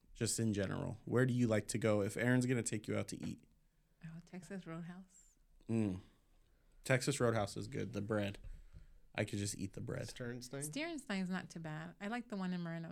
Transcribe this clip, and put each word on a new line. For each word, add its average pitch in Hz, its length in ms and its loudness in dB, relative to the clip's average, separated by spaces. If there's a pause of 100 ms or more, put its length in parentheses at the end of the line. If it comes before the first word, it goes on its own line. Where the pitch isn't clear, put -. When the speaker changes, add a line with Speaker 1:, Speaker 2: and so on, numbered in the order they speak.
(140)
Speaker 1:
Just - 240 0
in 113 140 4
general, 95 520 0
where 120 220 6
do 123 60 2
you 123 140 4
like 110 220 4
to - 100 -2
go 107 240 6
if 101 140 0
Aaron's 123 300 6
gonna 123 160 4
take 110 240 -2
you 107 100 0
out 98 120 0
to - 80 -6 (100)
eat? - 120 -6 (640)
Speaker 2:
Oh, 165 160 -12 (100)
Texas 185 360 -10
Roadhouse. 170 640 -10 (400)
Speaker 1:
Mm. 107 260 2 (880)
Texas 131 360 2
Roadhouse 113 360 2
is 104 100 -6
good. 101 260 -4
The 101 100 -2
bread. 101 360 0 (760)
I 107 100 2
could 101 140 -2
just 101 200 -2
eat 98 160 -6
the 107 60 -8
bread. 113 280 -4
Speaker 3:
Sternstein? 123 540 -8
Speaker 2:
Sternstein's 202 680 -2
not 185 200 -4
too 170 100 -10
bad. 160 400 -8
I 202 80 -6
like 233 200 -4
the 214 80 -6
one 185 160 -2
in 180 100 -2
Moreno 165 300 -4